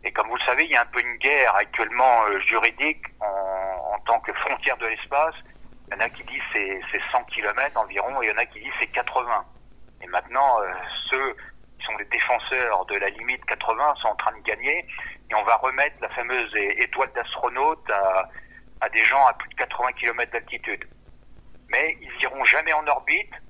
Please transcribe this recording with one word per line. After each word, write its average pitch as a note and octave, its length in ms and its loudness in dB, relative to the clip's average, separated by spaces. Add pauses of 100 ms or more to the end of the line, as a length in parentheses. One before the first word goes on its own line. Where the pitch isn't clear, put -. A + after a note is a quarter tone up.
Et G2 80 -2
comme A2 160 0
vous A#2+ 80 -4
le - 100 -2
savez, C3+ 200 4
il D#3+ 40 -10
y C#3+ 60 2
a A#2+ 60 6
un A#2+ 40 2
peu - 140 -2
une A#2+ 180 -4
guerre C3 380 4
actuellement, A2+ 680 4
euh, G2+ 160 2
juridique A#2 640 0 (160)
en, F#2+ 720 -2
en G2+ 100 -4
tant A#2 140 4
que - 140 -6
frontière - 440 -2
de A#2 80 -6
l'espace. C#3 480 0 (540)
Il G2+ 60 -10
y G2 40 -8
en G#2 40 -2
a A#2 80 0
qui - 160 -14
disent - 160 -10 (120)
c'est, G2 280 -2 (100)
c'est G2 100 -2 (100)
cent B2 120 2
kilomètres A#2 560 -2
environ G#2+ 420 -2
et A2+ 60 0
il - 20 2
y G#2 40 0
en G#2+ 40 0
a A#2+ 80 0
qui A2 140 -18
disent - 200 -10
c'est G#2+ 80 -2
quatre-vingts. A#2+ 580 -2 (580)
Et F#2 40 -16
maintenant, A#2 540 2
euh, G2 60 -2 (420)
ceux C3 260 -2 (440)
qui - 60 -10
sont G#2+ 120 -6
les G#2 80 -8
défenseurs A#2 800 0
de G2+ 100 -6
la G2 140 0
limite A#2 360 -6
quatre-vingts A#2 500 2
sont A2+ 140 0
en G#2 60 0
train A2 220 0
de - 60 -20
gagner. C3 420 -2 (460)
Et - 20 -4
on G#2+ 100 4
va A2+ 120 8
remettre C3 460 2
la G#2+ 80 -4
fameuse A#2+ 460 -4
é-, G#2 280 2
étoile - 320 0
d'astronaute B2 720 -2
à, F#2+ 400 2 (520)
à A2+ 80 0
des A2 160 4
gens C3+ 200 6
à A#2+ 80 6
plus - 160 -10
de - 60 -18
quatre-vingts B2 380 -2
kilomètres A#2 400 -4
d'altitude. A2+ 540 -8 (840)
Mais D#3 300 0
ils - 220 -10
iront C3 240 -2
jamais D#3 280 4
en D3+ 120 0
orbite D3 460 0 (180)